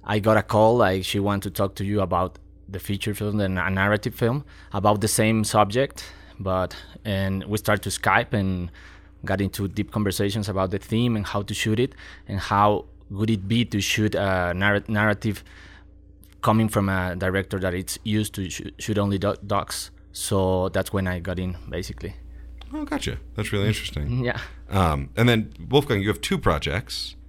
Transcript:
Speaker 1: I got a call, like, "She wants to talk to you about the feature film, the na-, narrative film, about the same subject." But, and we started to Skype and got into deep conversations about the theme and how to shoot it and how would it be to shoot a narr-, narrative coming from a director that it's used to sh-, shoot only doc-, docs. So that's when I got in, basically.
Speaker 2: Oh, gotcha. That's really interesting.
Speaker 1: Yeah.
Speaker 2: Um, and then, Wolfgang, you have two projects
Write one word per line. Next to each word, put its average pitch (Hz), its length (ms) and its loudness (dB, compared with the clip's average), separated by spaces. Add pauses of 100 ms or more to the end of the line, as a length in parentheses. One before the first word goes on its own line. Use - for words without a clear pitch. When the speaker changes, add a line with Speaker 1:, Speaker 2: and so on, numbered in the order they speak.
Speaker 1:
I 107 160 0
got 107 160 4
a 104 80 4
call, 110 340 6
like, 95 280 4
"She - 140 -2
wants 101 260 0
to 98 60 -4
talk 98 240 -2
to 98 100 -4
you 104 160 2
about 92 360 0 (300)
the 95 120 -10
feature 101 340 -4
film, 104 240 -2
the 98 100 2
na-, 92 220 0
narrative 101 440 2
film, 120 300 0 (300)
about 104 260 4
the 110 80 2
same 110 380 2
subject." 107 680 0 (260)
But, 92 380 -2 (300)
and 98 400 -2
we 104 140 -2
started 104 240 0
to 101 60 -4
Skype 110 440 2
and 95 380 0 (520)
got 98 160 0
into 98 280 -2
deep 98 240 -4
conversations 101 580 0
about 95 220 0
the 101 80 -2
theme 117 360 0
and 101 100 -2
how 101 180 -4
to 104 100 -6
shoot 110 260 0
it 131 140 0 (340)
and 98 120 -4
how 104 460 4 (240)
would 107 200 0
it 98 180 0
be 117 180 2
to 104 140 -2
shoot 101 360 0
a 92 400 2
narr-, 101 320 2
narrative 104 560 0 (960)
coming 110 260 4
from 101 220 2
a 92 260 0
director 92 440 -2
that 92 140 0
it's 92 300 -6
used 107 300 0
to 92 160 -6
sh-, - 120 -8 (180)
shoot 104 180 -2
only 101 200 2
doc-, 98 280 -2
docs. - 460 -4 (200)
So 95 580 2
that's 95 220 -2
when 95 160 -2
I 90 120 -4
got 90 200 -6
in, 92 160 -4 (140)
basically. - 460 -8 (580)
Speaker 2:
Oh, 302 120 -6
gotcha. - 320 -4 (180)
That's 110 160 -4
really 101 160 2
interesting. 110 560 -2
Speaker 1:
Yeah. 120 160 -2 (300)
Speaker 2:
Um, 76 480 2
and 120 100 6
then, 110 260 2 (160)
Wolfgang, 127 320 4
you 98 60 0
have 101 140 0
two - 160 -2
projects - 800 -2 (140)